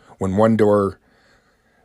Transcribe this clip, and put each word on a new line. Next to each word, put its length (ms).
when 180
one 200
door, 420